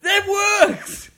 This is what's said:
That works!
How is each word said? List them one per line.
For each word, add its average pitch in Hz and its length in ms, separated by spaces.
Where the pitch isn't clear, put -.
That 392 260
works! 403 920